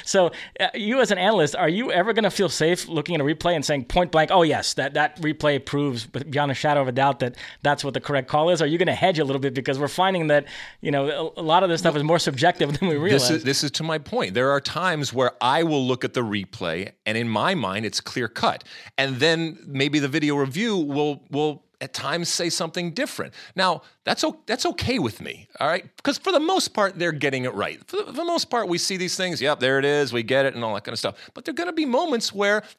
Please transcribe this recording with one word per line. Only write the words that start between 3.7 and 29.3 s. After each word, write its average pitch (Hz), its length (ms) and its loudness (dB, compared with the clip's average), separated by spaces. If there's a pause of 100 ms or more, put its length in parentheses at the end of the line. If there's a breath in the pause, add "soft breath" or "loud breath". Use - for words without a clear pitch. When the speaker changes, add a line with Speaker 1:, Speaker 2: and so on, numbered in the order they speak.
Speaker 1:
point 180 260 0
blank, 156 220 4
"Oh, 190 80 8
yes, 143 320 2
that, 143 220 -2
that 151 260 0
replay 147 420 0
proves 139 440 -2
beyond 139 440 -2
a 127 40 -2
shadow 147 260 2
of 131 80 0
a - 20 -2
doubt 135 280 2
that 123 160 -4 (260 loud breath)
that's 143 220 0
what 139 100 -4
the 135 80 -2
correct 135 260 -2
call 151 220 4
is"? 175 120 4
Are 156 60 4
you 156 100 2
gonna 170 180 2
hedge 165 240 2
a 156 40 4
little 135 160 0
bit? 131 140 -2
Because 135 260 -2
we're 143 80 -2
finding 180 400 0
that, 147 180 4 (360 loud breath)
you 160 100 -2
know, 147 460 0
a, - 20 -8
a 180 40 -6
lot 165 200 6
of 190 60 4
this 165 100 2
stuff 165 160 2
is 147 80 0
more 160 160 4
subjective 151 580 0
than 190 120 0
we 156 60 0
realize. 143 340 2
Speaker 2:
This 160 80 2
is, - 60 -6
this 135 200 0
is 143 140 -2
to 160 60 -6
my 160 160 -2
point. 143 340 -4
There 127 160 2
are 139 100 4
times 156 540 -2
where 123 260 2
I 135 220 4
will 151 240 2
look 127 180 0
at - 120 -2
the 131 60 0
replay, 95 720 -4 (120)
and 107 100 0
in 117 140 -2
my 113 240 2
mind, 110 320 -2
it's 98 160 -6
clear 123 260 -6
cut. - 360 -2 (340 loud breath)
And 135 200 0
then 160 500 2
maybe 143 320 0
the 143 80 0
video 147 280 0
review 147 420 -2
will, 147 520 -2
will 147 340 -2 (160)
at 135 140 -12
times 160 340 -4
say 175 220 -2
something 170 420 -4
different. 147 440 -6 (200 loud breath)
Now, 185 280 0 (200 soft breath)
that's - 200 0
o-, 311 220 -2
that's 240 200 -4
okay 302 340 -2
with 117 200 -2
me, 76 300 -14 (100)
all 127 80 0
right? - 180 -2 (160)
'Cause - 160 -2
for - 140 -4
the 330 80 6
most 349 300 0
part, 196 280 0
they're 170 140 0
getting 135 320 0
it 127 100 -4
right. 90 320 -4
For - 120 -10
the, 214 80 -4
for - 80 -14
the 277 100 -4
most 339 260 -2
part, 220 200 -2
we 170 80 0
see 190 180 -4
these 180 220 -4
things, 180 240 -2